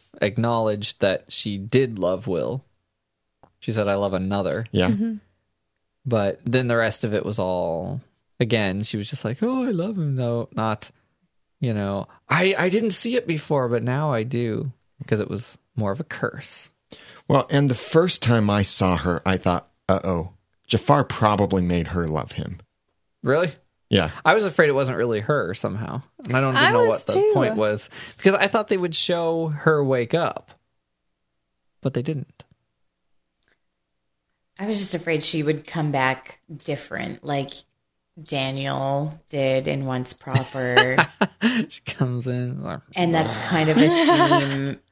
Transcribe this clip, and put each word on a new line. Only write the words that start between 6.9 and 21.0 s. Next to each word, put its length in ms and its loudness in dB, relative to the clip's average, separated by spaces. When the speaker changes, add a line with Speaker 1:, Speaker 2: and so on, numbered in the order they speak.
Speaker 1:
of 100 -2
it 120 0
was 140 -4
all, 640 -2
again, 440 0
she 140 -4
was 120 -6
just 160 -10
like, 180 -4
"Oh, 220 0
I 60 -2
love 260 -4
him." 180 -2
No, 380 -2
not, 360 -2
you 140 -2
know, 340 -2
"I, 300 2
I 120 2
didn't 220 0
see 240 -2
it 120 -2
before, 420 -2
but 140 0
now 300 -2
I 100 0
do," 480 -2
because 200 -2
it 100 -4
was 280 -8
more 160 -2
of 80 -4
a 40 -6
curse. 680 -8
Speaker 2:
Well, 220 2
and 200 4
the 60 0
first 480 2
time 260 4
I 140 4
saw 340 2
her, 280 0
I 120 2
thought, 320 0
"Uh-oh, 440 0
Jafar 360 2